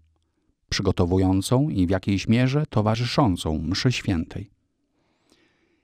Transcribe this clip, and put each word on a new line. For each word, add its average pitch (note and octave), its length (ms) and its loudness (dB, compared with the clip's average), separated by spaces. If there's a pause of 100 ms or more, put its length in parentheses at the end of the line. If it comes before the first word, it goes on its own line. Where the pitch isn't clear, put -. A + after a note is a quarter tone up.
(680)
przygotowującą F#2+ 1000 2
i F#2 180 0
w - 20 -2
jakiejś G2 380 0
mierze C3 380 2
towarzyszącą G#2+ 920 0
mszy F2+ 320 -2
świętej. F#2 600 -6 (1300)